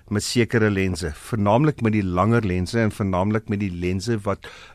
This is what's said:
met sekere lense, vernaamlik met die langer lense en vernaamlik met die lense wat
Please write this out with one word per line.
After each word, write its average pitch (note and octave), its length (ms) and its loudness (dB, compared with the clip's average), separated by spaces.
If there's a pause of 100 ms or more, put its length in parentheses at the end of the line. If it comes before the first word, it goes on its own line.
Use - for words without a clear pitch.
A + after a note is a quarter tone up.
met G2+ 140 -2
sekere A2+ 460 2
lense, F#2 460 -2
vernaamlik A2+ 680 0
met A2 120 2
die G#2+ 100 2
langer G2 400 2
lense F2+ 360 -2
en A2 120 2
vernaamlik G2+ 580 -2
met G2+ 100 -2
die G2+ 120 -4
lense F#2 520 -4
wat G2 240 -6 (280)